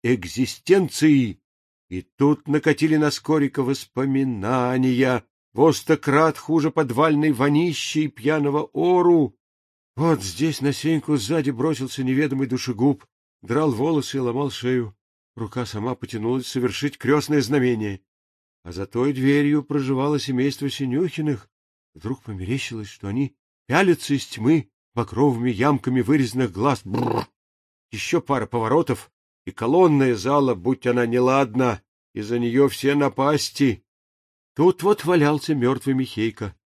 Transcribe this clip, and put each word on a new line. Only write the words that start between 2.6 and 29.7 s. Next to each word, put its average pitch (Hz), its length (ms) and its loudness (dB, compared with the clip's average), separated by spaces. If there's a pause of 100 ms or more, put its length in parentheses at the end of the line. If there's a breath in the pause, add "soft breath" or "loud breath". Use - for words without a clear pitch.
на 151 140 2
Скорика 143 520 -2
воспоминания, 127 1600 0 (300)
во 151 180 4
сто - 260 0
крат 147 400 2
хуже 156 340 0
подвальной 151 600 2
вонищи 147 680 0
и 156 80 -2
пьяного 143 680 -2
ору. 175 640 4 (580)
Вот 151 260 2
здесь 98 400 -4
на 139 120 0
Сеньку 151 440 -2
сзади 135 340 -2
бросился 131 520 -4
неведомый 135 440 0
душегуб, 123 580 -2 (360)
драл 143 300 0
волосы 135 460 -2
и - 20 -2
ломал 127 320 -2
шею. 123 440 -4 (400)
Рука 113 300 -6
сама 110 300 -6
потянулась 120 520 -4
совершить 131 500 -4
крестное 143 440 2
знамение. 117 600 0 (600)
А 87 80 -14
за 92 160 -8
той 131 260 -2
дверью 143 500 2
проживало 139 560 -2
семейство 135 500 -2
Синюхиных. 143 800 -4 (440)
Вдруг 107 300 -10
померещилось, 107 640 -8
что - 200 -14
они 123 280 -4 (320)
пялятся 170 460 2
из 135 120 -2
тьмы 139 460 0 (220)
багровыми 123 580 0
ямками 127 500 0
вырезанных 123 500 0
глаз. 117 340 -2
Бррр! 110 420 -4 (640)
Еще 131 300 -2
пара 127 260 -2
поворотов, 120 640 0 (340)
и 95 60 -8
колонная 139 640 4